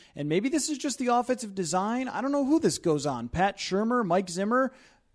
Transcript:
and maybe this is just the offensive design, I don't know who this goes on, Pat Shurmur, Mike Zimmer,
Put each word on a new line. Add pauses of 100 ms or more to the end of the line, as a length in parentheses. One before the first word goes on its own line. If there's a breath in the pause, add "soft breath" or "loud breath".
(140)
and
maybe
this
is
just
the
offensive
design,
I
don't
know
who
this
goes
on,
Pat
Shurmur,
Mike
Zimmer, (420 soft breath)